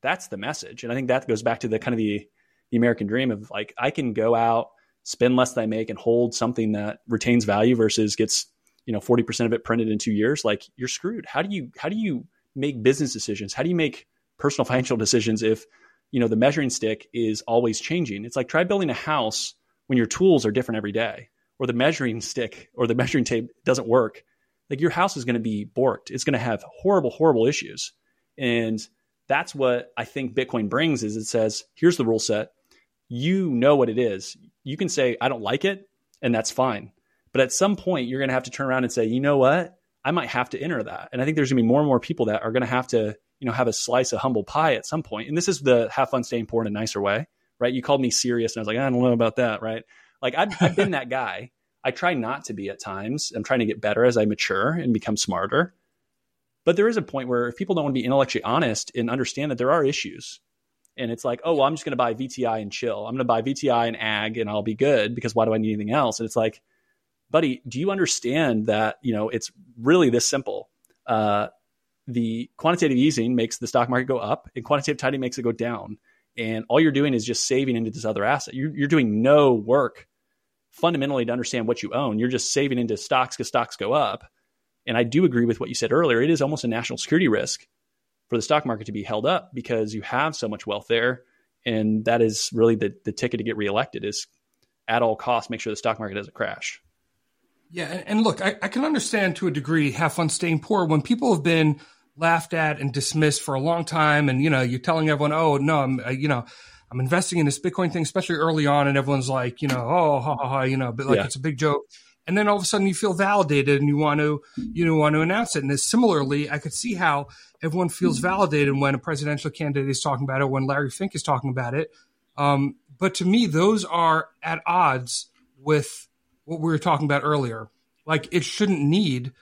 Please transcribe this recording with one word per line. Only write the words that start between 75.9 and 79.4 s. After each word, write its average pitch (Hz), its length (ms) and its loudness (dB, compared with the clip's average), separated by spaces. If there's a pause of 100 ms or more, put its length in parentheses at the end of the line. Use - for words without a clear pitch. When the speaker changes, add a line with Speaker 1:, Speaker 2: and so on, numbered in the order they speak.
Speaker 1:
And 113 300 -4
all 135 140 6
you're 160 100 4
doing 139 220 2
is 113 120 0
just 117 220 -4
saving 131 280 2
into 113 160 -2
this 113 140 -10
other 101 200 -2
asset. 135 280 -2
You're, 139 220 -6
you're 143 120 -2
doing 120 340 2
no 139 320 8